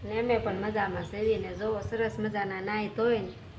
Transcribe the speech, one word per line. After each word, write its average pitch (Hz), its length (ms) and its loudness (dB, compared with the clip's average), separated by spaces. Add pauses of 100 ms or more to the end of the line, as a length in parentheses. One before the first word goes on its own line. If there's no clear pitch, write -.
ને 214 160 -2
અમે 233 180 4
પણ 214 160 2
મજામાં 196 500 0
છીએ 208 340 2
ને 185 180 -4
જોવો 208 260 -2
સરસ 220 380 0
મજાના 202 420 0
નાહી 208 260 0
ધોઈને 220 400 2 (320)